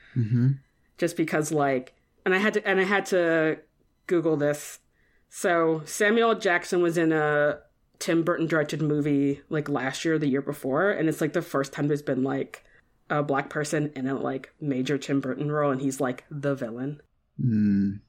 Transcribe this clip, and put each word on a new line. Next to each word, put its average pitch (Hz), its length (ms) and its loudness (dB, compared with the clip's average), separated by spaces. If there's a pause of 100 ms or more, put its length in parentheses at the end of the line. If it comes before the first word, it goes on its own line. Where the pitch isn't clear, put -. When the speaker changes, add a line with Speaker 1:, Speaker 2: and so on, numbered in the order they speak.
(160)
Speaker 1:
Mm-hmm. 120 320 2 (500)
Speaker 2:
Just 170 180 -2
because, 156 360 -2
like, 139 420 0 (320)
and 185 80 2
I 190 40 2
had 208 160 0
to, 208 140 0
and 190 100 2
I 190 60 4
had 196 220 0
to 165 520 2 (480)
Google 160 300 2
this 147 440 -4 (500)
so 165 540 2
Samuel 226 500 2
Jackson 180 480 0
was 170 160 2
in 160 140 4
a 147 460 2 (400)
Tim 170 240 0
Burton 165 240 0
directed 151 340 0
movie, 143 600 0 (100)
like, 151 180 -2
last 135 360 -4
year 160 100 2
or 156 40 0
the 151 100 0
year 135 140 2
before, 143 480 0
and 156 180 0
it's, 151 120 -2
like, 151 120 0
the 170 100 -2
first 139 300 -4
time 147 160 -2
there's 147 140 0
been, 131 200 -2
like, 135 420 -4 (460)
a 147 120 0
black 143 280 -2
person 147 460 -2
in 131 100 -4
a, 135 80 0
like, 131 460 -6
major 139 380 -2
Tim 139 220 -2
Burton 135 300 -4
role, 147 220 2
and 131 80 -2
he's, 135 200 -2
like, 127 300 -4
the 143 240 -2
villain. 131 460 -8 (400)
Speaker 1:
Hmm. 104 500 2 (180)